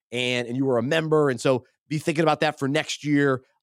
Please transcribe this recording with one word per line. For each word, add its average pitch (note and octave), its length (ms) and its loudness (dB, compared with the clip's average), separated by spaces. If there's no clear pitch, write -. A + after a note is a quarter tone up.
and, B2 360 -2
and A#2+ 120 -4
you C3+ 80 0
were B2+ 100 2
a A2+ 60 2
member. D#3 480 2
And A#2 100 -4
so C3 240 0
be D3+ 100 -4
thinking E3 240 -2
about D3+ 180 2
that D3+ 180 -2
for C#3 100 -4
next D3 340 -4
year, C#3+ 400 2